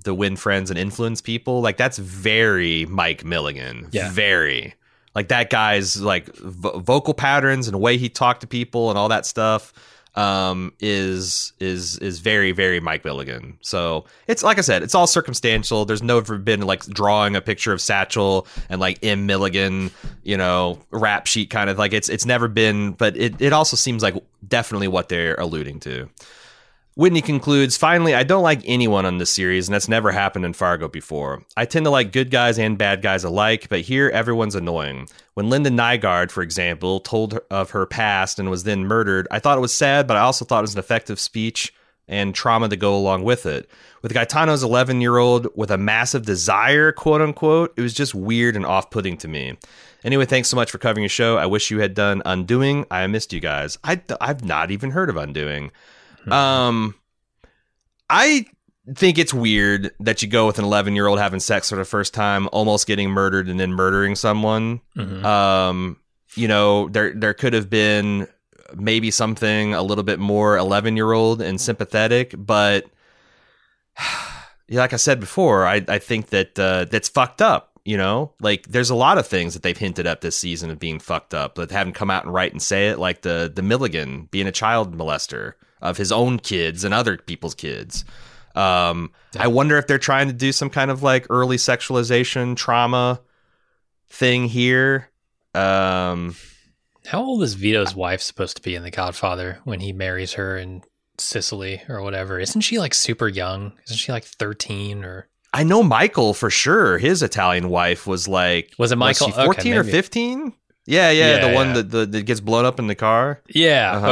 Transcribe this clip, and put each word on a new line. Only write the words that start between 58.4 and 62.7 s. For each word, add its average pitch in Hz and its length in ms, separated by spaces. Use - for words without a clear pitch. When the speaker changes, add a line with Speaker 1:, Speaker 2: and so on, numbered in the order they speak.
Speaker 1:
think 180 220
it's 165 160
weird 101 640
that 107 220
you 110 60
go 113 200
with 104 120
an 104 60
eleven-year-old 101 540
having 95 200
sex 101 300
for 107 60
the 95 100
first 101 280
time, 101 380
almost 107 360